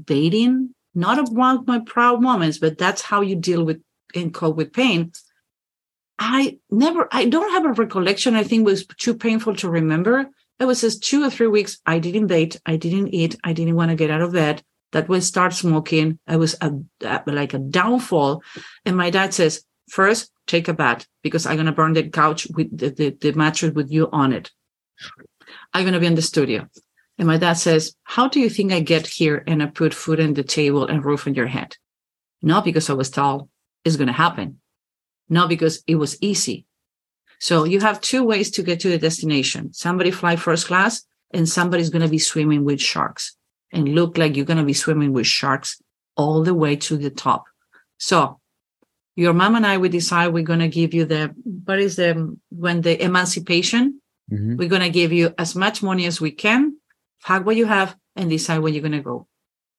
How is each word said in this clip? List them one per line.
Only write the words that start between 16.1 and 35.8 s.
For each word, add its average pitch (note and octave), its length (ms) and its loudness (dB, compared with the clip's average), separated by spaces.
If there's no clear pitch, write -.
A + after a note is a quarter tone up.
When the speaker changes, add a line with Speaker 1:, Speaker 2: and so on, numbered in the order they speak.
Speaker 1:
I D#3+ 100 0
was D#3+ 240 2
a, D3+ 120 -2
a, C3 240 -4
like C#3+ 280 -4
a C3+ 40 -4
downfall. E3 840 0
And F3+ 120 0
my F3 140 0
dad F#3+ 240 0
says, D#3+ 300 0
"First, G3+ 400 0
take E3+ 220 -2
a E3 60 -2
bath B2+ 320 0
because E3 240 -2
I'm D#3 100 -2
gonna D#3+ 160 0
burn D#3+ 200 2
the D#3 160 0
couch D#3 460 0
with D#3 220 -4
the, C#3+ 140 -4
the, C#3+ 200 -2
the D3 120 0
mattress D#3 420 0
with C#3+ 160 -4
you D#3 220 2
on C3+ 200 2
it. - 180 -6
I'm F#3 120 0
gonna F3+ 160 2
be F3 60 2
in E3+ 80 4
the E3 80 0
studio." C3 460 -2
And E3+ 80 0
my D#3+ 100 4
dad E3+ 180 2
says, D#3+ 400 0
"How B3+ 240 0
do C#4+ 120 0
you A#3 80 4
think G3 240 0
I F3 80 2
get D#3+ 260 0
here D3+ 400 -2
and D#3 160 0
I D3 40 0
put D#3 280 -2
food D#3+ 260 -2
on D3+ 140 2
the C#3 80 -2
table C#3+ 440 0
and C#3+ 180 -2
roof C#3+ 220 -2
on C#3 80 -2
your B2+ 140 -2
head?" - 280 -8
Not F3+ 220 2
because E3 240 0
I C#3+ 60 -2
was C3 160 -4
tall, C#3 380 -2
it's E3 120 2
gonna C3 160 0
happen. D3+ 480 -2
Not F3 200 4
because D#3+ 380 0